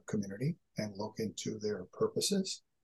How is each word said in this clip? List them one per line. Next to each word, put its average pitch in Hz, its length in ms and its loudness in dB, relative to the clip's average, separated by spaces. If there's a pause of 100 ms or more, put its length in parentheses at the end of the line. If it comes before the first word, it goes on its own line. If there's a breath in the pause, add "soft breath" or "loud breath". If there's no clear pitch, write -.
community 110 500 0 (200)
and 104 200 -2
look 107 220 -4
into 110 400 -2
their 104 340 0
purposes. - 720 2 (200)